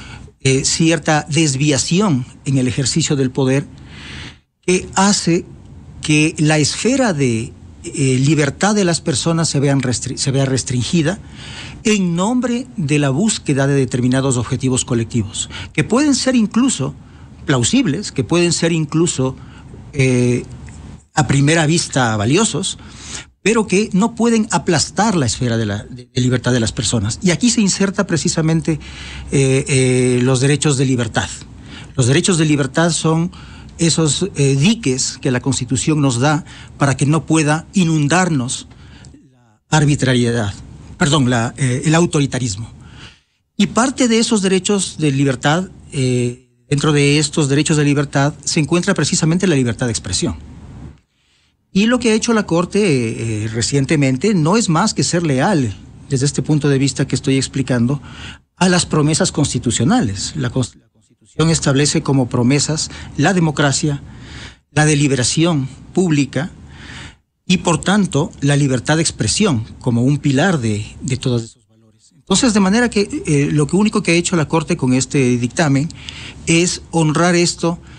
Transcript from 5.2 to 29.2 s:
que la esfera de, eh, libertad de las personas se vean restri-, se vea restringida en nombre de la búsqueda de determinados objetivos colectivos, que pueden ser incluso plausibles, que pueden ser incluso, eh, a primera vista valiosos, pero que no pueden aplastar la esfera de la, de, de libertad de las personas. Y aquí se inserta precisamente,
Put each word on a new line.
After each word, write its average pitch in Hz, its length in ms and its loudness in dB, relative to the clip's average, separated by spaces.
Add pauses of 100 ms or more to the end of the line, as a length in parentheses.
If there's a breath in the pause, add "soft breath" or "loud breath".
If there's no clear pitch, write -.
que 151 380 2
la 156 180 4
esfera 226 560 0
de, 127 400 -2 (300)
eh, 131 360 0
libertad 147 540 2
de 208 100 2
las 170 160 2
personas 165 480 0
se 143 120 -2
vean 139 220 2
restri-, 120 360 -4
se - 140 -2
vea 135 140 2
restringida 135 760 -2 (640 loud breath)
en 190 320 2
nombre 240 520 0 (100)
de 147 220 0
la 139 100 2
búsqueda 139 580 0
de 139 80 2
determinados 127 640 2
objetivos 127 460 -2
colectivos, 113 640 -4 (220 loud breath)
que 147 140 -2
pueden 277 300 2
ser 254 200 0
incluso 220 580 0 (520 loud breath)
plausibles, 131 680 2
que 120 140 -2
pueden 175 260 2
ser 170 220 0
incluso, 156 640 0 (580 loud breath)
eh, 123 520 2 (720)
a - 100 2
primera 143 400 4
vista 139 520 0
valiosos, 131 600 0 (640 loud breath)
pero 220 240 2
que 208 280 0
no 226 200 2
pueden 226 380 2
aplastar 185 640 0
la 143 100 0
esfera 117 300 -2
de 113 100 -2
la, 104 200 -4
de, 123 280 -18
de 127 80 -2
libertad 123 300 0
de 123 80 2
las 110 140 -2
personas. 113 500 -2
Y 185 80 4
aquí 226 180 2
se 226 120 0
inserta 196 440 0
precisamente, 160 720 0 (520 loud breath)